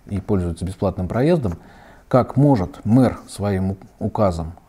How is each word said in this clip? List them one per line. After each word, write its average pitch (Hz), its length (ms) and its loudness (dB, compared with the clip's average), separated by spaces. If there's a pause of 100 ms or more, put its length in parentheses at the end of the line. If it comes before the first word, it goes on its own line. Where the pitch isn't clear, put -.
и 98 120 -6
пользуются 90 460 -2
бесплатным 92 420 -4
проездом. 120 500 0 (520)
Как - 280 2
может 131 480 2
мэр 113 420 4
своим 95 440 -2
у-, 98 60 -6 (220)
указом 87 540 -2 (160)